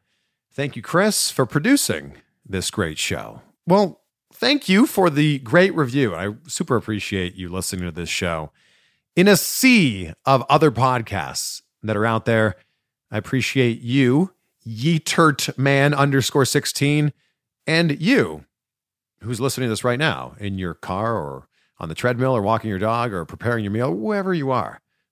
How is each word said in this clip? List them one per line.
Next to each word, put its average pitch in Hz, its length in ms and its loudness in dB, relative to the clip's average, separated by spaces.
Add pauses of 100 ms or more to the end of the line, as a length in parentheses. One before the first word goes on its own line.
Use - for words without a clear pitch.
(500)
Thank 139 280 -6
you, 117 40 -14
Chris, 196 480 0
for 131 160 0
producing 147 680 0 (320)
this 95 260 -4
great 80 260 -2
show." 55 440 -8 (240)
Well, 185 340 2 (340)
thank 269 360 -2
you 208 180 6
for 185 220 4
the 147 300 2
great 170 360 2
review. 127 400 0
I 98 200 -4 (120)
super 139 300 -2
appreciate 98 580 -4
you 92 140 -10
listening 92 340 -6
to 87 80 -6
this 82 160 -10
show 80 440 -4 (600)
in 180 140 6
a 202 80 8
sea 131 800 2 (120)
of 135 240 4
other 151 220 6
podcasts 110 920 -2 (200)
that 107 140 -2
are 107 80 0
out 113 180 0
there. 110 320 2 (560)
I 110 60 -4
appreciate 123 640 0
you, 131 500 2 (340)
Yeetert 151 920 0
Man 139 360 4
underscore 139 520 2
sixteen, 147 680 0 (540)
and 160 360 0
you, 151 440 0 (760)
who's 110 220 -6
listening 131 240 -2
to 117 60 0
this 104 120 -6
right 123 160 0
now 69 400 -4
in 101 180 -6
your 90 160 -6
car 107 440 -4
or 69 320 -10 (300)
on 85 100 -10
the 78 60 -10
treadmill 123 400 0
or 110 60 0
walking 107 300 -2
your 95 80 -4
dog 117 340 -2
or 87 100 -6
preparing 117 400 -4
your 101 60 -4
meal, 123 240 -2
wherever 202 400 -4
you 139 160 -4
are. 120 320 -6 (300)